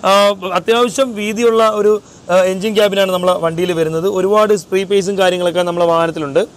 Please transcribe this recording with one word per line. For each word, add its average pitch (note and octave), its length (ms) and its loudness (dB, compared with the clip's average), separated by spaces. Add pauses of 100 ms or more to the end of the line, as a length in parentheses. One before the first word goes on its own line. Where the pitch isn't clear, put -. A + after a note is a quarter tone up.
ആ, F#3+ 60 2 (440)
അത്യാവശ്യം A#3 600 0
വീതിയുള്ള A3 600 0
ഒരു, G#3 280 0 (280)
ആ, F3+ 60 2
എഞ്ചിൻ F#3+ 380 0
ക്യാബിനാണ് G3 380 2
നമ്മളെ F3+ 200 0
വണ്ടിയിൽ E3 400 -2
വരുന്നത്. D#3+ 360 -2
ഒരുപാട് G#3 480 2
സ്പ്രീ F#3+ 280 -4
പേസും G3 340 -2
കാര്യങ്ങളൊക്കെ F3+ 440 0
നമ്മളെ F3 240 0
വാഹനത്തിലുണ്ട്. E3 520 0 (180)